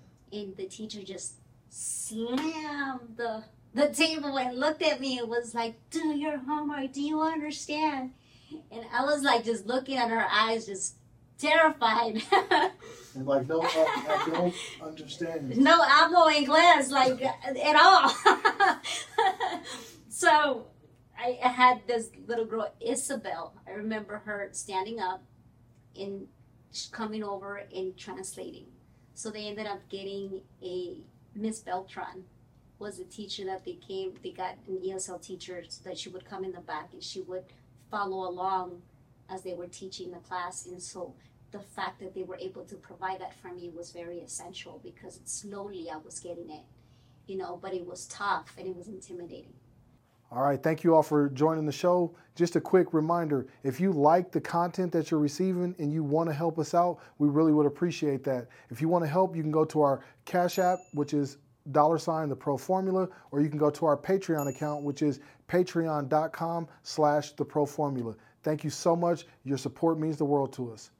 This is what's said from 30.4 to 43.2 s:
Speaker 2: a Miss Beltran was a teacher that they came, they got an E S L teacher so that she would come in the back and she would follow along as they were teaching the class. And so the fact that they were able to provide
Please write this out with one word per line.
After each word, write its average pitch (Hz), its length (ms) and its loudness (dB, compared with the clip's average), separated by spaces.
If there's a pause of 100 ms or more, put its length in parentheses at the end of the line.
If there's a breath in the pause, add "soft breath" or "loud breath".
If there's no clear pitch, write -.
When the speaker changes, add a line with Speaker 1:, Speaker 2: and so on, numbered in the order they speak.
Speaker 2:
a 180 360 -8 (360)
Miss 220 240 -6
Beltran 185 640 -10 (540)
was 208 200 -12
a 185 60 -12
teacher 202 420 -12
that 190 180 -8
they 180 100 -10
came, 190 480 -8
they 359 80 -10
got 185 260 -8 (120)
an 185 140 -6
E 190 100 -4
S 185 160 -8
L 180 100 -12
teacher 180 500 -12
so - 160 -16
that 180 140 -10
she - 100 -12
would 180 160 -14
come 190 200 -10
in 185 80 -6
the 175 80 -12
back 156 320 -10
and - 100 -18
she - 200 -10
would 185 220 -10 (460 soft breath)
follow 190 380 -4
along 180 540 -4 (460)
as 185 140 -12
they 185 120 -8
were 175 120 -10
teaching 185 440 -14
the 175 80 -16
class. 180 480 -10
And 180 140 -14
so 180 340 -12 (360 soft breath)
the 202 100 -16
fact 185 400 -12
that 185 140 -14
they 185 100 -8
were 180 120 -12
able - 280 -14
to 208 120 -18
provide 185 440 -10